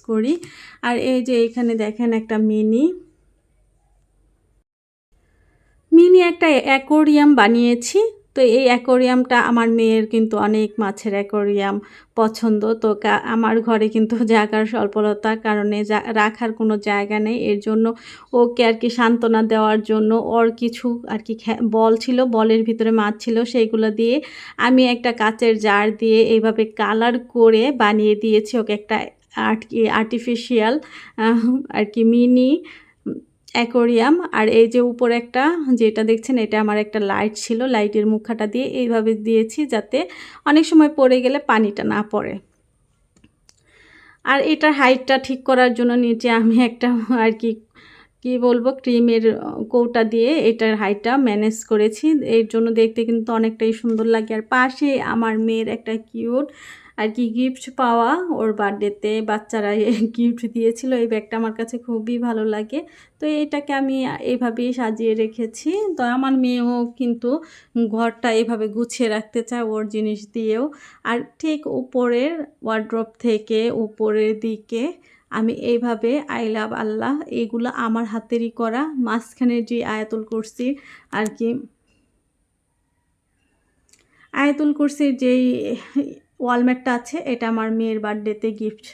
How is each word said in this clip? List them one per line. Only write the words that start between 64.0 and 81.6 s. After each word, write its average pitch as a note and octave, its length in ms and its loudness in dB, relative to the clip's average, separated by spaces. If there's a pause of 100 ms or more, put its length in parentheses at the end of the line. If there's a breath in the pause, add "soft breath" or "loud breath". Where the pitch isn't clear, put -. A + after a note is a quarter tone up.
এইভাবেই B3 520 -2
সাজিয়ে A3+ 420 -2
রেখেছি। A3+ 540 -4 (240)
তো C#4+ 100 -6
আমার C4 340 0
মেয়েও B3 400 0 (180)
কিন্তু A#3+ 340 -4 (600 loud breath)
ঘরটা A#3 420 -2
এইভাবে A3 360 0
গুছিয়ে A#3 420 -4
রাখতে G#3+ 340 -6
চায় A#3+ 220 -6
ওর G#3+ 220 -4
জিনিস G#3+ 320 -4 (120)
দিয়েও। A3 320 -2 (400 loud breath)
আর A#3 140 -2 (200)
ঠিক D#4 220 -4 (140)
উপরের B3+ 600 -2 (280)
ওয়ার্ড্রোব A3 460 -4 (120)
থেকে A3 400 -2 (160)
উপরের G#3+ 640 -2
দিকে A3+ 440 -6 (480 soft breath)
আমি A3 300 -2
এইভাবে A#3 500 -2 (300)
"I A3+ 80 -4
love G#3+ 260 -6
Allah", A3 400 -4 (140)
এইগুলো A#3 460 -4
আমার A3+ 300 -4
হাতেরই A#3 460 -6
করা। A#3 300 -4 (160)
মাঝখানে A#3+ 640 -2
যে A#3 240 -6
আয়াতুল G#3+ 380 -6
কুরসি A3 440 -8 (440 loud breath)
আর G#3+ 140 -4 (100)
কি, A#3 140 -4 (2750 soft breath)